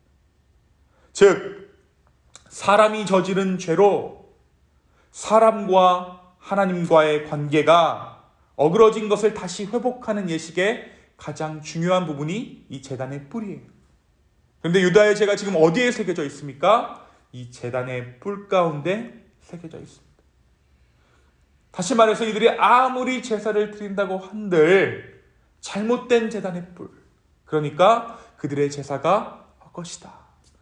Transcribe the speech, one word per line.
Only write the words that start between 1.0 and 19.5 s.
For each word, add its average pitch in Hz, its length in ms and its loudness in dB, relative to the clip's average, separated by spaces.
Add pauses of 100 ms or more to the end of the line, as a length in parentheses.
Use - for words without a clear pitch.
즉 - 640 2 (720)
사람이 214 580 2
저지른 185 520 0
죄로 165 800 0 (720)
사람과 190 1300 2
하나님과의 165 880 0
관계가 147 1000 0 (300)
어그러진 214 540 4
것을 208 260 0
다시 185 320 -10
회복하는 214 640 -6
예식의 180 600 -4 (240)
가장 156 440 -10
중요한 170 460 -2
부분이 156 640 -10
이 139 140 -14
제단의 135 460 -12
뿔이에요. 196 340 -12 (1000)
그런데 175 200 2
유다의 202 360 6
죄가 196 180 2
지금 196 220 -4
어디에 170 340 4
새겨져 180 360 -6
있습니까? 147 800 -2 (280)
이 123 180 -16
제단의 123 680 -10
뿔 202 280 -10
가운데 175 800 -4 (140)
새겨져 170 380 -18